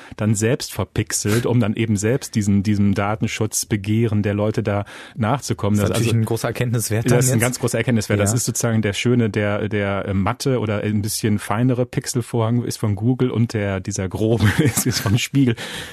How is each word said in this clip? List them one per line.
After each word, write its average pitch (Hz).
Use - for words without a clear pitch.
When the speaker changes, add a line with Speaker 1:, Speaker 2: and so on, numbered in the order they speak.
Speaker 1:
dann 107
selbst 110
verpixelt, 107
um 120
dann 104
eben 110
selbst 107
diesen, 101
diesem 101
Datenschutzbegehren 107
der 101
Leute 104
da 101
nachzukommen. 107
Speaker 2:
Das 101
ist 95
Speaker 1:
Das 98
Speaker 2:
natürlich 117
Speaker 1:
also 113
Speaker 2:
ein -
großer 113
Erkenntniswert 113
Speaker 1:
Das 131
Speaker 2:
dann 120
Speaker 1:
ist 127
ein 127
Speaker 2:
jetzt. 113
Speaker 1:
ganz 123
großer 120
Erkenntniswert. 110
Das 101
Speaker 2:
Ja. 117
Speaker 1:
ist 117
sozusagen 113
der 101
schöne, 120
der, 104
der, 98
äh, 101
matte 117
oder 107
ein 107
bisschen 107
feinere 123
Pixelvorhang 120
ist 113
von 104
Google 123
und 117
der, 101
dieser 98
grobe 107
<laughs> 101
ist, -
ist 123
von 110
Spiegel. 127